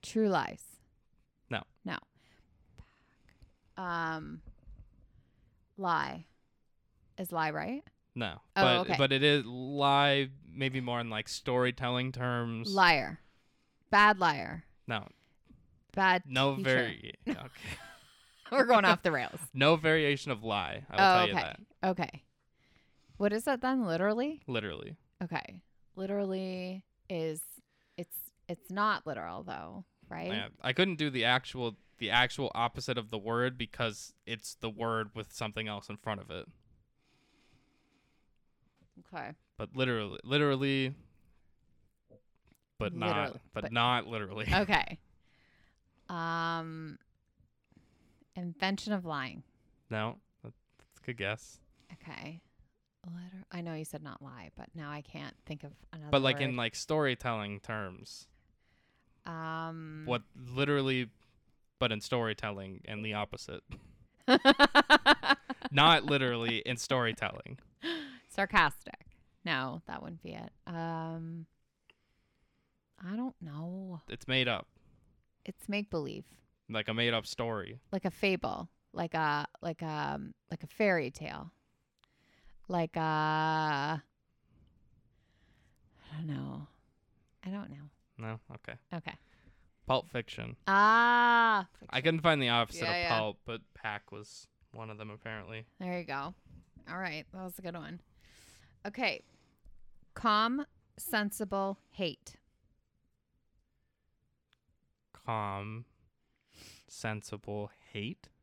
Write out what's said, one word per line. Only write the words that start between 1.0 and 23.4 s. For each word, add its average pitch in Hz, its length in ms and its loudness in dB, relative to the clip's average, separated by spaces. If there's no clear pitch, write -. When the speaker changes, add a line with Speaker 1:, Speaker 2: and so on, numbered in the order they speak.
Speaker 2:
No. - 140 -4
Speaker 1:
No. 185 120 -6
Um, 160 680 -4
lie. 160 500 -2
Is 180 140 -8
lie 160 180 0
right? 175 340 -6
Speaker 2:
No. 107 260 -6
Speaker 1:
Oh, 196 60 6
Speaker 2:
But, 123 180 8
Speaker 1:
okay. - 180 0
Speaker 2:
but 135 140 6
it 135 100 4
is 147 240 6
lie, 139 840 4
maybe 131 280 -2
more 120 200 -2
in, 117 100 -4
like, 107 180 -4
storytelling 127 840 0
terms. 123 640 -2
Speaker 1:
Liar. 165 460 6
Bad 208 280 8
liar. 156 460 0
Speaker 2:
No. 110 180 -4
Speaker 1:
Bad 185 320 4
Speaker 2:
No 135 300 2
Speaker 1:
teacher. 131 120 0
Speaker 2:
vari-, 123 520 0
Speaker 1:
<laughs> - 60 -8
No. 294 80 -2
Speaker 2:
okay. - 440 -12
Speaker 1:
We're 240 140 6
going 226 200 8
off 175 200 8
the 170 80 4
rails. 127 320 -2
Speaker 2:
<laughs> - 100 -18
No 143 220 8
variation 156 560 4
of 107 100 -4
lie. 101 480 -2
I - 60 -2
will 190 60 6
Speaker 1:
Oh, 185 160 10
Speaker 2:
tell 180 100 6
you 202 60 0
Speaker 1:
okay. 160 80 0
Speaker 2:
that. 190 80 2
Speaker 1:
Okay. 175 320 -4
What 202 160 2
is 226 120 -2